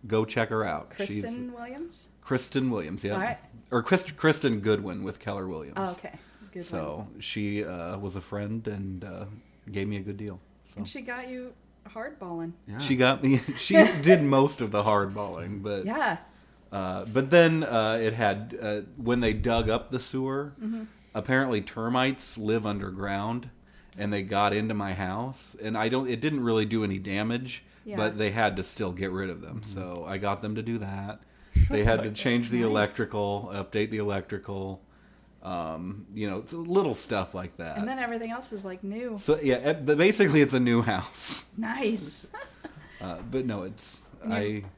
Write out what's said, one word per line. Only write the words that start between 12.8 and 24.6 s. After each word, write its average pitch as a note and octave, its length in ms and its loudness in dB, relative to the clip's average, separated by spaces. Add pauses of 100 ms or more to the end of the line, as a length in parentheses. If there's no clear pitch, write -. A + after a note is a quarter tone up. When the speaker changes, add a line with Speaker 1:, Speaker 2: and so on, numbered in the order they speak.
Speaker 1:
She C#3+ 160 0
got B2+ 260 4
me. C3+ 260 6
<laughs> C3 80 -6
She - 160 -2 (300)
did E3 200 10
most C#3 380 6
of A2 120 -2
the G#2 100 4
hardballing, G2+ 800 0
but G2+ 240 -2
Speaker 2:
Yeah. A3 320 0 (520)
Speaker 1:
uh, F#2+ 360 -4
but C3 240 2
then, E3 340 8
uh, A2 380 2
it A2 100 2
had, A2+ 480 0
uh, G#2 200 -2 (180)
when A#2+ 220 2
they A2 120 4
dug A2+ 380 2
up A#2 200 0
the B2+ 80 -4
sewer, C3+ 540 -4 (100)
Speaker 2:
Mm-hmm. A3 200 -6 (320)
Speaker 1:
apparently B2+ 480 2
termites B2+ 720 -2
live G#2+ 300 0
underground, G2+ 840 -4 (480)
and G2+ 160 -2
they G2+ 100 -2
got G2+ 300 2
into A2 220 0